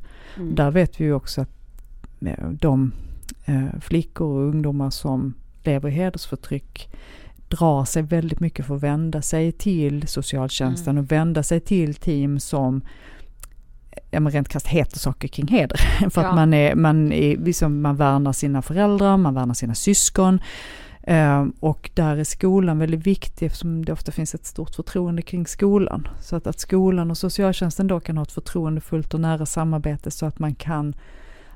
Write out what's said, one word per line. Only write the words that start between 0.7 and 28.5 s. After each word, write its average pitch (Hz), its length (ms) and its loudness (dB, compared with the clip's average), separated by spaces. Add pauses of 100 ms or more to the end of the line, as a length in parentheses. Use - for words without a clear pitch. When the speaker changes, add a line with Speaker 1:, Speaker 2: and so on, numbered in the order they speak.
Speaker 2:
vet 170 300 2
vi 160 40 0
ju 147 100 2
också - 260 -4
att, 131 100 -4 (680)
eh, - 300 -6
de, 135 420 2 (520)
eh, 135 360 -2
flickor 165 460 -2
och 139 220 0
ungdomar 143 420 0
som 135 440 -4 (280)
lever 139 260 0
i 143 40 -2
hedersförtryck - 960 -6 (600)
drar 151 360 2
sig 160 180 0
väldigt 160 380 0
mycket 160 260 -2
för 139 100 -2
att 135 60 -6
vända 156 400 0
sig 165 300 0
till 151 560 0
socialtjänsten 131 840 -2
Speaker 1:
Mm. 143 140 2
Speaker 2:
och 135 80 -4
vända 156 300 2
sig 165 180 2
till 160 340 0
team 143 460 0
som, 135 400 0 (1300)
ja, - 100 0
men 151 120 2
rent 143 160 0
krasst - 180 -4
heter - 320 2
saker - 300 -4
kring 143 200 -4
heder. 220 280 2
<laughs> - 340 6
För 175 100 2
att 165 60 4
Speaker 1:
Ja. 185 80 2
Speaker 2:
man 160 200 6
är, 147 200 6
man 156 380 4
är, 151 240 4
liksom, 156 460 0
man 143 140 2
värnar 139 360 4
sina 139 300 0
föräldrar, 196 540 4
man 156 180 4
värnar 123 200 0
sina 113 200 -2
syskon. 190 680 4 (600)
Eh, 147 420 4 (160)
och - 340 -2
där 156 220 2
är 151 80 -2
skolan 185 540 2
väldigt 160 280 -2
viktig - 400 0
eftersom 165 380 -4
det 160 80 -4
ofta - 200 -6
finns - 220 -6
ett - 120 -12
stort - 280 -8
förtroende 170 480 -4
kring 175 240 -6
skolan. - 640 0 (120)
Så - 160 -6
att, 165 100 -6
att - 140 -4
skolan 185 500 2
och 165 80 -4
socialtjänsten 190 680 0
då 185 140 0
kan 160 160 -4
ha 156 60 -2
ett - 100 -8
förtroendefullt 156 840 -4